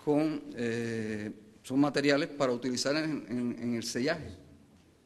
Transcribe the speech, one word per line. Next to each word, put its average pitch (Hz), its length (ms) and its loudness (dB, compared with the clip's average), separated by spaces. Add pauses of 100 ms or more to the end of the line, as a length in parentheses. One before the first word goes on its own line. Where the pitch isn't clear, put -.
con, 151 380 2 (120)
eh, 113 760 -4 (320)
son 131 180 2
materiales 143 480 4
para 131 240 0
utilizar 127 440 0
en, 156 320 -2
en, 120 320 -2
en 120 140 -2
el 113 80 -2
sellaje. 139 480 -2 (760)